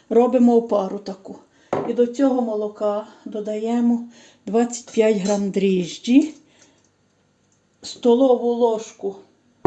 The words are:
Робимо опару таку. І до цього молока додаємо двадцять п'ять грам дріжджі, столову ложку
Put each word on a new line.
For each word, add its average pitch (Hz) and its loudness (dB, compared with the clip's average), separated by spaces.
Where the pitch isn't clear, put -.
Робимо 240 4
опару 202 0
таку. - -16
І 233 -2
до 240 2
цього 262 0
молока 214 -4
додаємо 226 -2
двадцять 233 -2
п'ять 220 2
грам 202 -2
дріжджі, 196 0
столову 240 2
ложку 220 -4